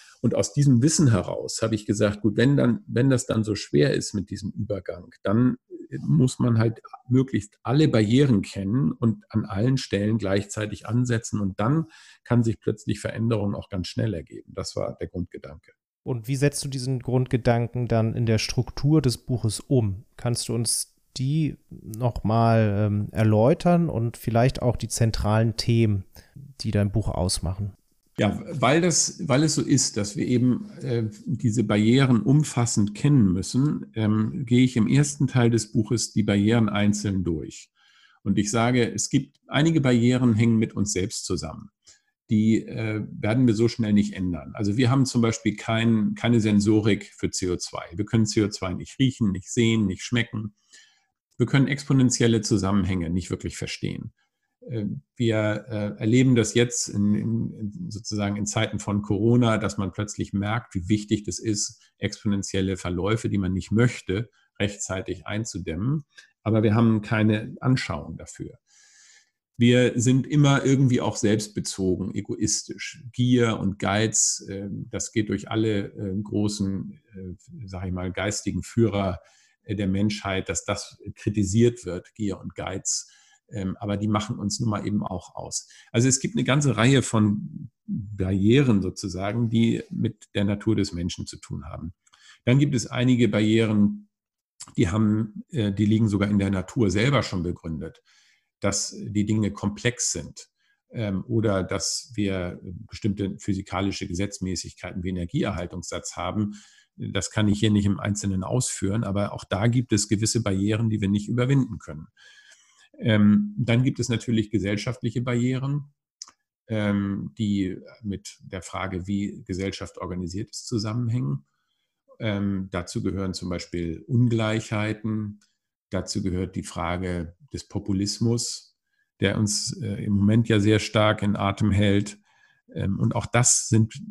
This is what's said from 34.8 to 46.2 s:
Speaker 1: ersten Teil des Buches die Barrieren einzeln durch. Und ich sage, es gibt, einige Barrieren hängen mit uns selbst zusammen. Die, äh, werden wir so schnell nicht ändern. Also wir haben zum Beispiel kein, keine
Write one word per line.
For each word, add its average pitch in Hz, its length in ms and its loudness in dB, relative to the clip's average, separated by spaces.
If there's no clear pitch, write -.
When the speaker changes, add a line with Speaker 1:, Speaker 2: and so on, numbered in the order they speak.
Speaker 1:
ersten 143 400 2
Teil 120 220 4
des 113 220 0
Buches 113 400 -2
die 107 120 0
Barrieren 104 460 4
einzeln 101 540 0
durch. - 460 -8
Und 101 140 0
ich 104 140 0
sage, 120 400 2
es - 180 -6
gibt, - 280 -2
einige 160 320 2
Barrieren 123 540 4
hängen 113 240 4
mit 110 160 0
uns 104 180 -2
selbst - 340 -4
zusammen. 78 440 -8
Die, 110 360 4
äh, 107 440 -6
werden 123 380 2
wir 110 80 4
so 117 140 4
schnell 107 240 0
nicht 104 200 4
ändern. 87 400 -6
Also 101 220 -2
wir 123 160 4
haben 135 140 4
zum 120 160 2
Beispiel 110 340 0
kein, 113 580 0
keine 120 280 2